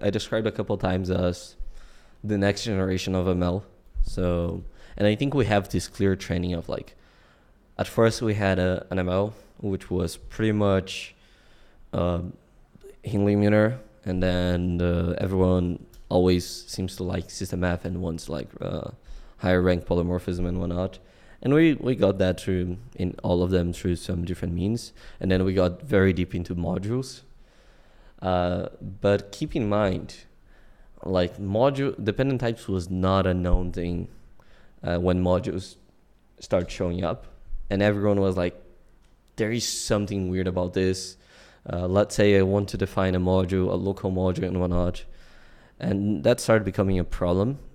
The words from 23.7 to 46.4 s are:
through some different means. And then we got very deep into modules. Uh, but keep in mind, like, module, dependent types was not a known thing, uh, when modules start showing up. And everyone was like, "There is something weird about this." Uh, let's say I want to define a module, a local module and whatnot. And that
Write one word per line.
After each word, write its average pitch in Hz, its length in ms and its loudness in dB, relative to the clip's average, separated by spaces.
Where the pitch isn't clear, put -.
through 87 240 -2
some 87 260 -4
different 87 300 -4
means. 101 400 -2
And 92 100 0
then 92 140 4
we 92 100 2
got 90 280 2
very 95 320 4
deep 87 200 -2
into 87 220 -4
modules. 98 680 -4
Uh, 90 480 0
but 101 320 2
keep 156 200 -6
in 117 140 -2
mind, 101 480 0
like, 90 340 0
module, 123 640 0
dependent 127 380 0
types 117 300 -4
was 92 200 -2
not 92 380 2
a 90 60 2
known 90 400 0
thing, 87 340 -4
uh, 85 160 -2
when 90 240 2
modules 90 540 0
start 90 320 -2
showing 90 320 -4
up. 80 220 -4
And 98 120 0
everyone 101 400 2
was 95 160 2
like, 90 180 0
"There 110 160 -2
is 117 160 -2
something 101 600 -2
weird 92 180 0
about 90 260 -2
this." 92 440 -2
Uh, 90 160 -2
let's 98 260 2
say 104 240 6
I 98 40 6
want 98 280 2
to - 80 -6
define 95 380 0
a 90 60 2
module, 92 500 2
a 92 40 0
local 95 360 -2
module 92 320 0
and 92 160 -2
whatnot. 90 460 0
And 101 460 0
that 120 160 4